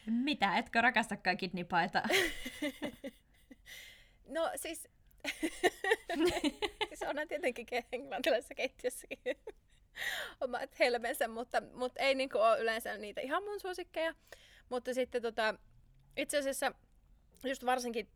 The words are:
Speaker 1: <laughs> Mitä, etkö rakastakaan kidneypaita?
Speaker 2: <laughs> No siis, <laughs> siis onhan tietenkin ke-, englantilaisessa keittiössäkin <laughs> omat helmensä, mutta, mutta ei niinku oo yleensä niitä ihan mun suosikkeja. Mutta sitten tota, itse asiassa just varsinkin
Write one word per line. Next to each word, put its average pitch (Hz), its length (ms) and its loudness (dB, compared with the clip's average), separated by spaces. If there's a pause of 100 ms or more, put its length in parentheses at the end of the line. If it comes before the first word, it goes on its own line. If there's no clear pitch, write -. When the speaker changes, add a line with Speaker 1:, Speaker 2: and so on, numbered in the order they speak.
Speaker 1:
<laughs> - 40 -20
Mitä, 226 520 2
etkö 233 240 2
rakastakaan 220 560 2
kidneypaita? 175 680 0
Speaker 2:
<laughs> 233 40 0 (2250)
No 320 280 0
siis, - 320 -8 (360)
<laughs> 349 1700 0
siis - 200 -12
onhan 302 180 -2
tietenkin 247 440 -2
ke-, 240 200 -2
englantilaisessa 254 640 0
keittiössäkin - 680 -6
<laughs> - 1160 -8
omat 254 380 -6
helmensä, 240 480 4
mutta, 226 340 -2 (120)
mutta 247 280 -4
ei 269 140 4
niinku 262 220 0
oo 220 200 6
yleensä 220 400 -2
niitä 208 240 -8
ihan 311 220 -2
mun 415 160 -6
suosikkeja. 339 540 -4 (560)
Mutta 247 240 -4
sitten 247 280 -2
tota, 220 340 0 (600)
itse 285 200 -2
asiassa 269 340 0 (720)
just 254 220 -4
varsinkin 240 500 0